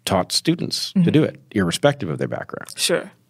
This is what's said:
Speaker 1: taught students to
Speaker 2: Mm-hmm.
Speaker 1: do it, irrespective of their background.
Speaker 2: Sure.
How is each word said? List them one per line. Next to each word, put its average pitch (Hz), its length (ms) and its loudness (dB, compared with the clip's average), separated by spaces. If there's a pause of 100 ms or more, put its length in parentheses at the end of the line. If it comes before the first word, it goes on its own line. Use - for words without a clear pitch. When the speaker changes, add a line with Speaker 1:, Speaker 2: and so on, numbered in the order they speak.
Speaker 1:
taught 95 280 0
students - 600 -2
to 202 60 0
Speaker 2:
Mm-hmm. 175 140 6
Speaker 1:
do 156 120 6
it, - 160 -4 (120)
irrespective 107 580 0
of 69 80 -4
their 65 100 -2
background. - 480 -10
Speaker 2:
Sure. - 340 -2 (200)